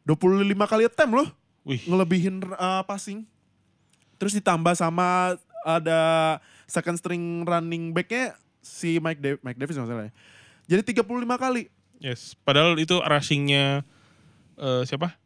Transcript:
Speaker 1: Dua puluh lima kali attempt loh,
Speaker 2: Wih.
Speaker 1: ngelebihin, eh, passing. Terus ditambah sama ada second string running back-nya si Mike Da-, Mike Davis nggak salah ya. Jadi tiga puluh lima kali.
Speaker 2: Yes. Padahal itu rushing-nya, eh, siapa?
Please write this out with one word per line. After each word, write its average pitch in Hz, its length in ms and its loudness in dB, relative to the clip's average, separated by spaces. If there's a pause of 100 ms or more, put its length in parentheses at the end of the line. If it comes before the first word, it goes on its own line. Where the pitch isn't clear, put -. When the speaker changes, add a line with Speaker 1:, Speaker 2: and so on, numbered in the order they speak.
Speaker 1:
Dua 175 140 2
puluh 185 260 4
lima 202 240 2
kali 220 180 2
attempt 233 300 4
loh, 277 160 2 (320)
Speaker 2:
Wih. 131 220 -4
Speaker 1:
ngelebihin, 185 600 0
eh, 190 400 -4
passing. 202 400 -10 (920)
Terus 202 180 -2
ditambah 175 400 2
sama 180 640 2 (240)
ada 165 400 2 (640)
second 170 300 -4
string 175 280 -6 (200)
running 165 480 -2
back-nya 208 420 -4 (260)
si - 380 -4
Mike 160 220 -2
Da-, 139 200 -4
Mike 123 160 -10
Davis 143 200 -8
nggak 127 120 -6
salah 117 180 -6
ya. 104 80 -14 (540)
Jadi 185 180 4
tiga 190 160 0
puluh 233 180 -2
lima 240 160 -2
kali. 247 360 -2 (260)
Speaker 2:
Yes. - 400 -10
Padahal 156 380 4
itu 160 240 0
rushing-nya, 143 840 2 (760)
eh, 127 280 -2
siapa? 147 320 -4 (100)